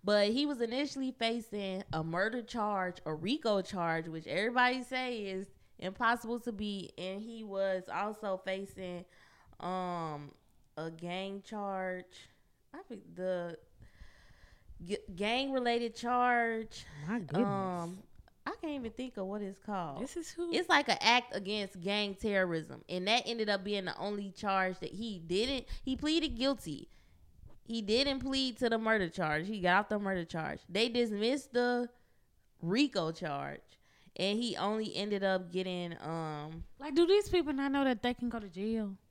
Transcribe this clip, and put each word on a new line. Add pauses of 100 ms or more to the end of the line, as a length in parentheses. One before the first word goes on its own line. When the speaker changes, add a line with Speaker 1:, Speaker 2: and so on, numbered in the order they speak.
Speaker 1:
But
he
was
initially
facing
a
murder
charge,
a
rico
charge,
which
everybody
say
is (320)
impossible
to
beat,
and
he
was (100)
also
facing, (560)
um, (460)
a
gang
charge. (680)
I
think (140)
the (1200)
g-, (160)
gang-related
charge. (200)
Speaker 2:
My
goodness.
Speaker 1:
Um, (480)
I (100)
can't
even
think
of
what
it's
called.
Speaker 2:
This
is
who?
Speaker 1:
It's
like
an
act
against
gang
terrorism,
and
that
ended
up
being
the
only
charge
that
he
didn't. (180)
He
pleaded
guilty. (840)
He
didn't
plead
to
the
murder
charge.
He
got
off
the
murder
charge. (100)
They
dismissed
the (720)
rico
charge, (560)
and
he
only
ended
up
getting,
um, (160)
Speaker 2:
Like,
do
these
people
not
know
that
they
can
go
to
jail? (160)